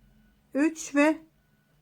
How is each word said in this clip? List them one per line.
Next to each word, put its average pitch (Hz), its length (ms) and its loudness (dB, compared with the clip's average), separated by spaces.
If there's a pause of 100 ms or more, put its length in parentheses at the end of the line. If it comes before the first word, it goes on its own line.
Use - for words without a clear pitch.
(540)
üç 302 420 -4
ve 302 220 2 (640)